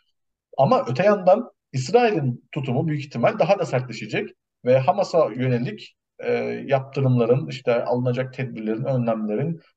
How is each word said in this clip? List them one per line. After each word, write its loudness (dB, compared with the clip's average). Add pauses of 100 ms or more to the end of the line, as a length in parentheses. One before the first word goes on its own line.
(580)
Ama 2
öte -2
yandan 4 (220)
İsrail'in 0
tutumu -2
büyük -4
ihtimal -2
daha 2
da -2
sertleşecek -6 (360)
ve 6
Hamas'a 2
yönelik, -4 (240)
e, -4 (340)
yaptırımların, 2
işte -2
alınacak -2
tedbirlerin, -6
önlemlerin, -2 (160)